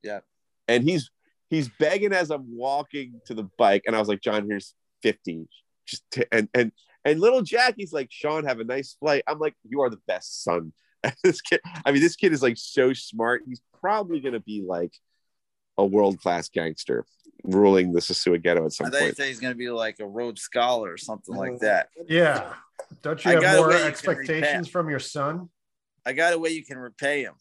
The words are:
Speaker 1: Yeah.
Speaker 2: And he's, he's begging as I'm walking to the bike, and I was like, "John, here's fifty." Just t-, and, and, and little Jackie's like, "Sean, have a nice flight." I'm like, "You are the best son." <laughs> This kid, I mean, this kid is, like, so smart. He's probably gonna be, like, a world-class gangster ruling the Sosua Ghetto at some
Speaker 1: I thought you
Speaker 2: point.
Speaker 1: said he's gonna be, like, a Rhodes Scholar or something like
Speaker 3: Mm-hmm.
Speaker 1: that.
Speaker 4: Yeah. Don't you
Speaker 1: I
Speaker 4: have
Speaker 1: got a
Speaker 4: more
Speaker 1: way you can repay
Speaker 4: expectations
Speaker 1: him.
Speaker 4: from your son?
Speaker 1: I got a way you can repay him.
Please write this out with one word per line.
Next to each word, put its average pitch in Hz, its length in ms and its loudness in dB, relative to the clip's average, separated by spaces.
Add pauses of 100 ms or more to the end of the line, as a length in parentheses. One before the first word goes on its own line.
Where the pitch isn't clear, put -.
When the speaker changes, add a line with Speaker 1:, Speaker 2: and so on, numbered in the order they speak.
Speaker 1:
Yeah. 104 180 -8 (480)
Speaker 2:
And 120 140 4
he's, 156 280 0 (400)
he's 151 180 -2
begging 196 460 0
as 175 160 0
I'm 127 260 -8
walking 135 680 -6
to 123 80 -8
the 107 140 -8 (100)
bike, 101 280 6
and 113 100 0
I - 20 2
was 104 100 0
like, 101 120 0
"John, 107 280 -2
here's 101 260 -6 (280)
fifty." 85 460 -2 (380)
Just - 260 -14
t-, 127 180 -2
and, 107 240 2
and, 120 180 4 (320)
and 156 160 2
little 247 220 6
Jackie's 208 500 0
like, 139 180 -4
"Sean, 151 340 -4
have 127 160 -2
a 113 40 -6
nice 131 360 -6
flight." 143 260 0
I'm 151 120 -4
like, 151 160 -4 (120)
"You 127 140 -4
are 123 100 2
the 104 160 -14
best - 380 -6
son." 85 280 -2 (300)
<laughs> 123 120 -2 (100)
This 185 160 4
kid, - 200 0 (260)
I 143 60 4
mean, 139 100 4
this 165 120 2
kid 190 200 2
is, 131 80 0
like, 117 160 2
so 131 340 2
smart. 117 560 -4
He's 127 140 -14 (180)
probably 185 400 -2
gonna 127 180 -4
be, 107 220 -8
like, 87 320 -4 (840)
a 101 60 4
world-class 95 680 2
gangster 80 560 -4 (360)
ruling 95 520 4
the 85 60 4
Sosua 87 420 0
Ghetto 85 240 2
at 78 60 -4
some 76 160 -6
Speaker 1:
I - 20 -4
thought 139 80 -2
you 143 80 2
Speaker 2:
point. - 100 -4
Speaker 1:
said 139 120 -4
he's 120 120 -10
gonna 127 140 -6
be, 120 160 -8
like, 113 300 -6
a 104 60 -10
Rhodes 113 360 -10
Scholar 120 500 -2
or 87 60 -14
something 110 360 -12
like 131 180 -6
Speaker 3:
Mm-hmm. 120 120 -6
Speaker 1:
that. 101 240 2 (180)
Speaker 4:
Yeah. 156 460 2 (480)
Don't 156 240 -6
you 185 60 4
Speaker 1:
I 175 40 8
Speaker 4:
have 160 80 6
Speaker 1:
got 185 120 6
a 185 60 8
Speaker 4:
more 160 80 6
Speaker 1:
way 165 80 6
you - 20 6
can 156 80 2
repay - 20 0
Speaker 4:
expectations 156 800 -2
Speaker 1:
him. - 60 -18
Speaker 4:
from 165 180 -2
your 139 80 -2
son? 156 500 -6 (560)
Speaker 1:
I 127 80 -4
got 165 220 2
a 165 40 -2
way 165 120 -2
you 160 160 -8
can 139 100 -14
repay 135 460 -4
him. 92 180 -10